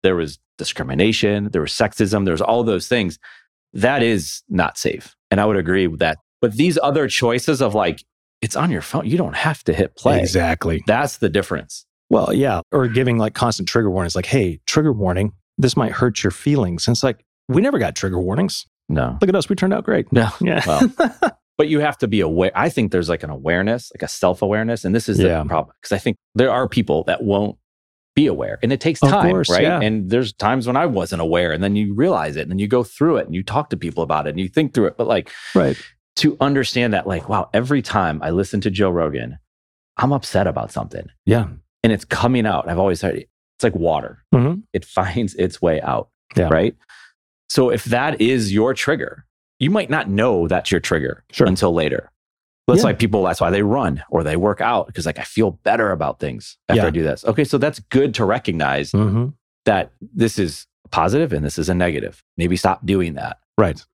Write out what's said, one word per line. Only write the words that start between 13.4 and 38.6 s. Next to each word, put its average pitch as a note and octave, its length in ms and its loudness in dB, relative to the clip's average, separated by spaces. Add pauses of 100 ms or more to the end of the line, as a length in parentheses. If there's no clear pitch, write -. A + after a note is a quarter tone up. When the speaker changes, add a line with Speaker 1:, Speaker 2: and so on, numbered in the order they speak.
Speaker 2:
trigger G#2+ 220 2
warnings, F2+ 240 -2
like, F2+ 120 -2
"Hey, F#2 400 0
trigger D#3 260 2
warning, G2 400 0 (260)
this C3 180 2
might A2+ 160 0
hurt B2 300 0
your F#2+ 80 2
feelings." G#2+ 560 -2
And A#2+ 80 2
it's - 80 -2
like, B2 220 -2 (240)
we C3+ 140 2
never C#4 160 0
got F#2 180 -2
trigger F#2 240 -2
warnings. B2 460 -2 (220)
Speaker 1:
No. C#3+ 320 -2
Speaker 2:
Look G3+ 80 4
at F#3 60 2
us. F#3 140 0
We G3 80 0
turned F#3+ 180 0
out - 100 -4
great. - 280 0
Speaker 1:
No. A2+ 160 4 (120)
Speaker 2:
Yeah. E3 260 0
Speaker 1:
Well, E2 320 2
Speaker 2:
<laughs> - 600 -2
Speaker 1:
but D#3 100 2
you D3+ 120 2
have D3 180 -2
to C3 100 0
be G#2 120 2
aware. E2+ 340 2
I - 140 0
think A2+ 240 0
there's, F2 160 0
like, E2+ 160 -2
an D#2 60 -8
awareness, F2+ 680 -2
like, - 60 -8
a E2+ 60 -8
self-awareness. G#2+ 760 0
And F#2 100 0
this A2+ 140 0
is G2+ 100 0
the G2 100 4
Speaker 2:
Yeah. D#2+ 160 0
Speaker 1:
problem, D2+ 380 -2
'cause - 100 -4
I G2 60 0
think A#2+ 180 -2 (180)
there B2+ 160 4
are B2 180 0
people E2 360 0
that - 200 -2
won't G2+ 320 0 (580)
be D3 120 4
aware, A1 360 -2
and A#2+ 100 2
it C3+ 80 -2
takes E3 220 0
Speaker 2:
Of C#3 80 6
Speaker 1:
time, F#3 200 4
Speaker 2:
course, F3 200 0
Speaker 1:
right? F#2+ 120 4
Speaker 2:
yeah. E3+ 180 2
Speaker 1:
And G#2+ 280 0
there's A#2 240 0
times A2+ 340 0
when B2 100 0
I E3 100 2
wasn't F#2+ 340 -2
aware, E2 320 2
and D#2+ 100 -2
then G2 140 0
you G#2 160 0
realize G2+ 440 0
it, D#2 60 -6
and C#2 80 -8
then F#2 80 -2
you G2+ 100 0
go B2 140 2
through D3+ 360 0
it, - 80 -2
and D#2+ 80 -8
you F#2 80 -4
talk C#3+ 280 -4
to G2+ 60 -4
people E2 260 -4
about D#2 240 0
it, D2+ 40 -4
and D#2+ 100 -6
you F#2 80 -4
think D#3 240 0
through A2 140 2
it. - 100 -2
But, A#2 100 -2
like, G#2 240 0 (240)
Speaker 2:
Right. E2 220 2 (400)
Speaker 1:
to D3+ 240 2
understand C3 540 0
that, F2 120 0
like, F2+ 220 -4
wow, G2 240 -2
every B2+ 300 2
time E2 400 0
I D#2 80 -4
listen F#2+ 320 0